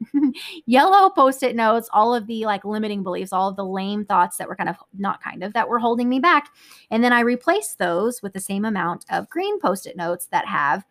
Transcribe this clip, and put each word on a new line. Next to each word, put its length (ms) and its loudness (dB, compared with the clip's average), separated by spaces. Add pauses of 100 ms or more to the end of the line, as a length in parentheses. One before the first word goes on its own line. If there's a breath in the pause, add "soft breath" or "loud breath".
(120)
<laughs> 200 2 (340 loud breath)
yellow 440 6
Post-it 440 2
notes 380 2
all 240 4
of 100 -6
the, 200 -6
like, 180 -2
limiting 400 -4
beliefs, 280 -6
all 160 0
of 60 -6
the 100 -6
lame 400 -4
thoughts 340 2
that 100 -8
were 80 -10
kind 140 -4
of, 60 -8 (220)
not 240 -4
kind 220 -10
of, 80 -10
that 160 0
were 100 0
holding 300 0
me 100 2
back. 300 4 (420 soft breath)
And 140 2
then 80 4
I 80 4
replaced 580 0
those 440 -2
with 100 -10
the 80 -10
same 240 -4
amount 440 -4
of 220 -4
green 300 -4
Post-it 360 -4
notes 360 -6
that 160 0
have 420 0